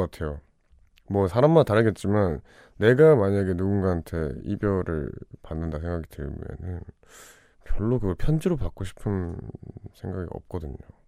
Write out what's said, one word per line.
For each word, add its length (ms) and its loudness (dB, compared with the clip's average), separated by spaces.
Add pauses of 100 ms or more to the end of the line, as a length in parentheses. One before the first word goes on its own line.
(100)
같아요. 280 -8 (720)
뭐, 180 2
사람마다 460 4
다르겠지만, 680 2 (360)
내가 380 8
만약에 380 2
누군가한테 800 0 (100)
이별을 680 -2 (320)
받는다 360 -6
생각이 300 -6
들면은 720 -10 (840)
별로 360 2
그걸 160 0
편지로 420 2
받고 260 -4
싶은 540 -4 (560)
생각이 380 -10
없거든요. 440 -10 (320)